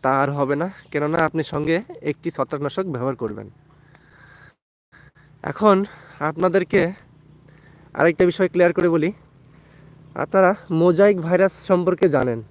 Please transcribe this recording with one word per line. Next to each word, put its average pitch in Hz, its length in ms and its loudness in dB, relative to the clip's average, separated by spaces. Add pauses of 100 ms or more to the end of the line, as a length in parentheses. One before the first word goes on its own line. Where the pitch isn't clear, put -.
তা 135 80 0 (120)
আর 139 60 0 (100)
হবে 139 240 0
না, 185 60 -4 (240)
কেননা 151 260 -2 (100)
আপনি 160 140 -4 (100)
সঙ্গে 156 240 -2 (340)
একটি - 260 -8
ছত্রাকনাশক 143 580 -6
ব্যবহার 127 280 -4
করবেন। 104 240 -8 (2000)
এখন 208 240 4 (540)
আপনাদেরকে 175 500 0 (1200)
আরেকটা 165 320 4
বিষয় 185 220 -2
ক্লিয়ার 175 260 4
করে 175 160 0
বলি, 160 160 0 (1120)
আপনারা 185 260 2 (300)
মোজাইক 185 360 4 (100)
ভাইরাস 180 280 2 (160)
সম্পর্কে 180 360 2 (100)
জানেন। 123 240 0 (100)